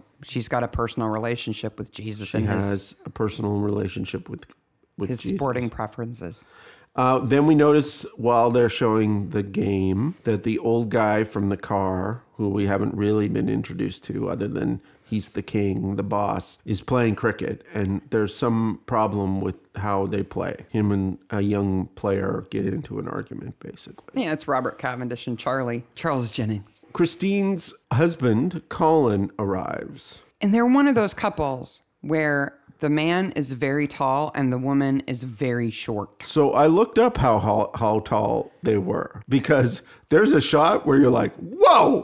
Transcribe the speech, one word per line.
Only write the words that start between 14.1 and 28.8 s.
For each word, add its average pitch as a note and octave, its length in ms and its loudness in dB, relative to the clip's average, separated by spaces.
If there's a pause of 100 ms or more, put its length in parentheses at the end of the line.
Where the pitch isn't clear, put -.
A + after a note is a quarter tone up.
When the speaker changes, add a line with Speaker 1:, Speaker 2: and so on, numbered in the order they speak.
Speaker 2:
other G2+ 180 -4
than A2+ 340 -4 (260)
he's G#2+ 220 -6
the - 140 -8
king, G2 520 -2
the G2 80 -4
boss, G2+ 600 -4
is G#2 160 -4
playing A#2+ 340 0
cricket. - 560 -4
And G2 380 -4
there's G#2+ 260 -2
some A2+ 520 -2
problem G2+ 540 0
with G2 140 -4 (200)
how G2 320 -2
they G2+ 160 -4
play. - 460 -8
Him G#2 220 0
and G2 280 -2 (100)
a G#2 120 -4
young G2+ 520 0
player G2 560 -2
get G#2 160 -4
into - 320 -6
an - 100 -8
argument, - 520 -10
basically. - 640 -12
Speaker 1:
Yeah, D#3 100 -4
it's D3+ 140 -8
Robert C3 320 -2
Cavendish B2 480 -8
and A#2+ 100 -6
Charlie. B2+ 460 -4 (100)
Charles C3 380 -2
Jennings. G#2+ 520 -6 (100)
Speaker 2:
Christine's G3 840 0 (180)
husband, D3+ 680 2 (100)
Colin, C3+ 680 2